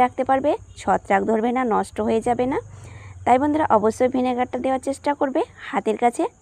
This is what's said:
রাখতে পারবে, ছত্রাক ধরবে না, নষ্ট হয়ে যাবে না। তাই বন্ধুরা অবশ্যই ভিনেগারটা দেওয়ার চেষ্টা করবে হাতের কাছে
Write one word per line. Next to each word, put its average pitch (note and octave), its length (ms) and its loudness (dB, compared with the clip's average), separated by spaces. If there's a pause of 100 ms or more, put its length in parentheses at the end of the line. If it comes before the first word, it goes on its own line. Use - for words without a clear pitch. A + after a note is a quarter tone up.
রাখতে B3 260 0
পারবে, C4+ 220 2 (300)
ছত্রাক G3 500 0
ধরবে A3+ 260 2
না, C4 60 0 (120)
নষ্ট F#3+ 220 -2 (100)
হয়ে A3+ 200 0
যাবে A#3+ 260 0
না। F4+ 60 -2 (680)
তাই B3 180 6
বন্ধুরা D4+ 240 0 (100)
অবশ্যই A3 400 2
ভিনেগারটা B3+ 480 -2
দেওয়ার C4 240 0
চেষ্টা C#4 220 -4 (100)
করবে C#4+ 200 0 (280)
হাতের G#3+ 340 -2
কাছে A#3+ 220 2 (180)